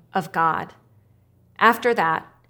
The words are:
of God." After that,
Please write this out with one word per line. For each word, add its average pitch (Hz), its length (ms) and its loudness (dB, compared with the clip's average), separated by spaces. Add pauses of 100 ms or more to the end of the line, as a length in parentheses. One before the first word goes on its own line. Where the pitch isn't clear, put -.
(120)
of - 200 -4
God." 165 420 -2 (840)
After 233 360 2
that, 165 320 -2 (240)